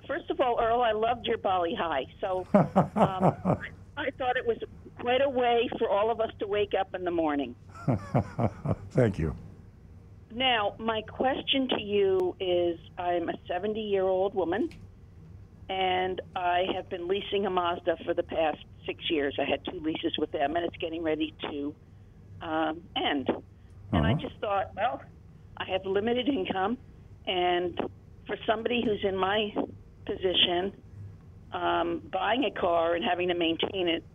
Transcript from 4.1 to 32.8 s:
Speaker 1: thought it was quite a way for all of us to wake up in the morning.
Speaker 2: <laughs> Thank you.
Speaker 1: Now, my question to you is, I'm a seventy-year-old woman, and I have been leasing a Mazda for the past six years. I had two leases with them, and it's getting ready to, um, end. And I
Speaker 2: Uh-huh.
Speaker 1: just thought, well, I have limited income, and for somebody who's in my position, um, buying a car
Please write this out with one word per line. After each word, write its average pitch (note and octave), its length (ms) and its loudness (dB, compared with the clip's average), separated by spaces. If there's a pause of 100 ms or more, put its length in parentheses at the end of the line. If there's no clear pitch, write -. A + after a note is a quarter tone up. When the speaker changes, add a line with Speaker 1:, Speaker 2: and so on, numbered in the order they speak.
Speaker 1:
thought B3+ 200 0
it A#3+ 100 -2
was A3+ 120 2 (420)
quite B3 200 4
a C#4 80 4
way A#3+ 400 4 (120)
for A3+ 100 2
all G#3+ 220 4
of G#3+ 80 -2
us A3+ 180 0
to A3+ 80 -4
wake G#3 320 0
up F#3+ 160 -2
in F#3 80 -4
the F3+ 80 0
morning. D3 460 0 (720)
Speaker 2:
<laughs> - 600 -4
Thank A#2 280 2
you. D#2 160 -2 (1000)
Speaker 1:
Now, A#3 440 0
my A3 240 -2
question C4+ 680 0
to - 140 0
you F#3+ 580 4
is, F3 380 2 (180)
I'm F3 320 0
a E3+ 60 -2 (120)
seventy-year-old G3 880 0
woman, F#3+ 360 0 (960)
and F#3 540 0 (120)
I F3+ 400 2
have F#3 140 -6
been F3 180 -6
leasing G3 380 0
a G3 60 0
Mazda F3 560 0
for E3+ 80 0
the E3+ 80 0
past D#3 360 0 (280)
six - 240 -6
years. C#3+ 280 0
I C#3 60 0
had C#3 200 -2
two - 160 -8
leases D#3 360 -2
with D3+ 160 -2
them, D3+ 240 0
and E3+ 80 0
it's D#3+ 140 -4
getting E3 240 -6
ready D#3 320 -2 (160)
to, D3 240 -6 (680)
um, D#3+ 400 -2 (160)
end. E3 320 0 (640)
And D2+ 140 6
I G2 60 6
Speaker 2:
Uh-huh. D#3 100 2
Speaker 1:
just - 180 -8
thought, G3+ 340 0
well, B3 280 -2 (560)
I F3+ 80 -4
have F#3+ 180 -2
limited A3 440 2
income, G3+ 500 0 (480)
and F3+ 520 2 (480)
for G#3 100 -6 (100)
somebody A3+ 360 2
who's G#3 220 0
in F#3+ 120 2
my G#3 380 0 (520)
position, F#3 680 2 (800)
um, E3+ 460 0 (120)
buying G3+ 360 0
a G3+ 60 2
car E3+ 420 2